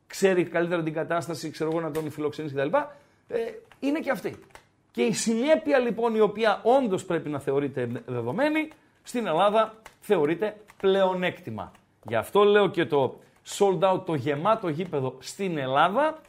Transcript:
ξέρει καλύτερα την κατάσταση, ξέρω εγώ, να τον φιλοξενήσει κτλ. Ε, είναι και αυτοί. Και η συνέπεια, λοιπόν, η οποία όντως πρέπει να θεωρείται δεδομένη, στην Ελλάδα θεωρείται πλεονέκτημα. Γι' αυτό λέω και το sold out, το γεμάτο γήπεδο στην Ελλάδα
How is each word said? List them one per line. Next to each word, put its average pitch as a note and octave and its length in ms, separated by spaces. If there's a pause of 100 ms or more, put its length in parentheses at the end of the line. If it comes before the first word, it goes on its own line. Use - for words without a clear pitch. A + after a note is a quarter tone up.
ξέρει F#3 360
καλύτερα E3+ 400
την D#3 100
κατάσταση, D#3+ 560
ξέρω D#3 200
εγώ, E3 120
να D#3+ 100
τον D3+ 200
φιλοξενήσει D3 440
κτλ. C#3+ 200 (520)
Ε, A#3 100 (420)
είναι C#4+ 200
και C#4 120
αυτοί. F#3 240 (560)
Και A#3 100
η A#3 120
συνέπεια, C#4 640
λοιπόν, A#3 360
η A3 40
οποία G#3+ 440
όντως A#3 420
πρέπει D3+ 240
να D3 100
θεωρείται C3+ 500 (160)
δεδομένη, G3+ 640 (360)
στην A#3 240
Ελλάδα G3+ 460 (260)
θεωρείται E3+ 560 (220)
πλεονέκτημα. F3+ 920 (360)
Γι' A2+ 80
αυτό A2+ 280
λέω G#3 240
και E3+ 180
το C#3 340 (280)
sold G3 320
out, F#3 260
το E3+ 80
γεμάτο D#3 560
γήπεδο D3 500
στην F#3 380
Ελλάδα F3+ 600 (100)